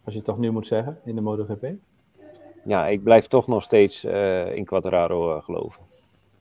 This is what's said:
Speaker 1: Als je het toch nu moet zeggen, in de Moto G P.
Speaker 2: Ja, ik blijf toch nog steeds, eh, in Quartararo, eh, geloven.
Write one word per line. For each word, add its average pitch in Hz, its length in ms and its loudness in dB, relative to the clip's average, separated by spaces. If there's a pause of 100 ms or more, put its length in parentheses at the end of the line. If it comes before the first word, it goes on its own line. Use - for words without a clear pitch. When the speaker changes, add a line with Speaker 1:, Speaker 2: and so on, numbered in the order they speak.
Speaker 1:
Als 107 100 -10
je 107 60 -8
het 107 40 -12
toch 107 140 -6
nu 117 120 -2
moet 110 160 -4
zeggen, 120 380 -4
in 117 100 -10
de 110 60 -6
Moto 107 240 -4
G 104 140 -8
P. 127 80 -10 (960)
Speaker 2:
Ja, 92 220 0
ik 101 160 0
blijf 113 240 6
toch 123 200 2
nog 113 160 -2
steeds, 101 420 4
eh, 92 520 -2
in 98 80 -6
Quartararo, 87 720 0
eh, 76 80 -10
geloven. - 380 -8 (580)